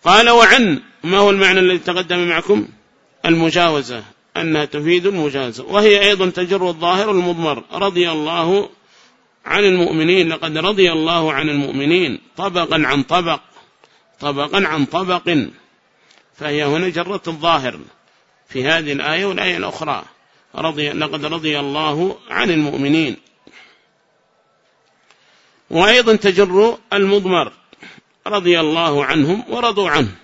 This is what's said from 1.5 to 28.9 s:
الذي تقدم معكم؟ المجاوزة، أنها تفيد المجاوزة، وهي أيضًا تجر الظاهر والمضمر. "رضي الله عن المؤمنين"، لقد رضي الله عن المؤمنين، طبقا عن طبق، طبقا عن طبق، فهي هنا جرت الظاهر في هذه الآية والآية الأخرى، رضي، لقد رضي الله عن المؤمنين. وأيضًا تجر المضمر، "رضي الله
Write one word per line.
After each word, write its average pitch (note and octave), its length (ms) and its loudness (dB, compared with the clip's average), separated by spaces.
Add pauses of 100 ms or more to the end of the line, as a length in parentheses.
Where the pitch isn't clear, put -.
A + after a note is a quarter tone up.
الذي F3+ 180 2
تقدم F3 500 -4
معكم؟ E3+ 400 0 (580)
المجاوزة، D#3+ 800 0 (320)
أنها D#3+ 280 -2
تفيد E3 420 -2
المجاوزة، C#3 580 -4
وهي G3+ 360 4
أيضًا G3 300 2
تجر F3+ 380 -2
الظاهر F3 400 -2
والمضمر. E3+ 640 -2
"رضي F3 380 -2
الله E3 580 -2 (760)
عن G3 200 0
المؤمنين"، F3 640 2
لقد D#3+ 300 -6
رضي F#3 340 2
الله D#3+ 400 0
عن C#3+ 160 -2
المؤمنين، C#3+ 720 -2 (160)
طبقا E3+ 500 -2
عن C#3 160 0
طبق، E3 380 -2 (800)
طبقا D3 460 -2
عن D3+ 180 0
طبق، F3 520 -2 (1000)
فهي D3+ 280 -4
هنا D#3+ 240 0
جرت F3+ 400 -6
الظاهر D3 520 -2 (680)
في B2+ 160 -6
هذه D3+ 280 -2
الآية D#3 340 -4
والآية F#3 300 -4
الأخرى، D3 480 -8 (500)
رضي، D3+ 360 -4
لقد D3+ 340 -6
رضي D#3 360 -4
الله D3+ 580 -4 (120)
عن G#3+ 200 -2
المؤمنين. D3 680 0 (2500)
وأيضًا A3 460 4
تجر G3 640 2 (140)
المضمر، F#3+ 600 0 (720)
"رضي F3 340 2
الله D#3 440 0